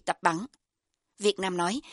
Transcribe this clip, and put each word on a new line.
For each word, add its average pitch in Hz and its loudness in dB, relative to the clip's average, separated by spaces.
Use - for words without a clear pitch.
tập 175 -2
bắn. 170 2
Việt 196 2
Nam 190 -2
nói, 185 0